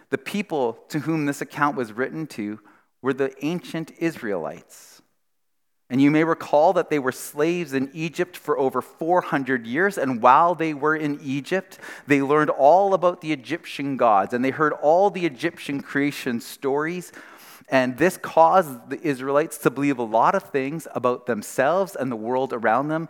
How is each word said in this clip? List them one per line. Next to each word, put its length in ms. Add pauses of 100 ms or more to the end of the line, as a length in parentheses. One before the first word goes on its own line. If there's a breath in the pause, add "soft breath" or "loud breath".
the 80
people 640 (100)
to 120
whom 260
this 160
account 340
was 160
written 360
to 320 (420 soft breath)
were 100
the 220 (100)
ancient 540
Israelites. 920 (1000)
And 100
you 100
may 140
recall 480
that 160
they 100
were 140
slaves 600
in 180
Egypt 420
for 240
over 220
four 400
hundred 460
years, 320
and 240
while 320
they 180
were 240
in 260
Egypt, 560 (280 loud breath)
they 160
learned 260
all 460
about 260
the 120
Egyptian 680
gods, 340
and 100
they 80
heard 220
all 380
the 160
Egyptian 560
creation 580
stories, 720 (560 loud breath)
and 300
this 180
caused 720
the 140
Israelites 560
to 120
believe 280
a 40
lot 320
of 100
things 500
about 320
themselves 680
and 160
the 60
world 380
around 340
them 220